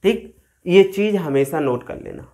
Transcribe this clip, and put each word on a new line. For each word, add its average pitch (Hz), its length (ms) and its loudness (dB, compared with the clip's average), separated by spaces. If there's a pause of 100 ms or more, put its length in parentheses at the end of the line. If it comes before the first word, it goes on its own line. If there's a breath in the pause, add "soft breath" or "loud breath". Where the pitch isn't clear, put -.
ठीक, - 300 0 (320)
ये 185 200 6
चीज 202 300 -2
हमेशा 143 440 -2
नोट 127 260 -4
कर - 140 -14
लेना। - 340 -16